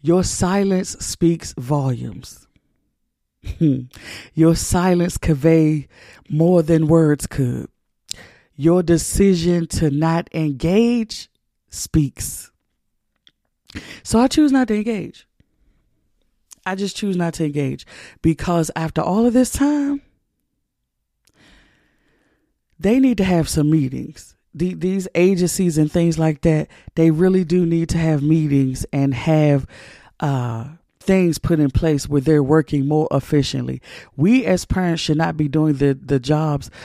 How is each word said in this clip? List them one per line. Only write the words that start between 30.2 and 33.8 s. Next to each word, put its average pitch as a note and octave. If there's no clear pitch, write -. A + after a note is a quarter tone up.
things F#3
put E3+
in D3
place D3+
where C#3+
they're D3
working C#3+
more D3+
efficiently. C3+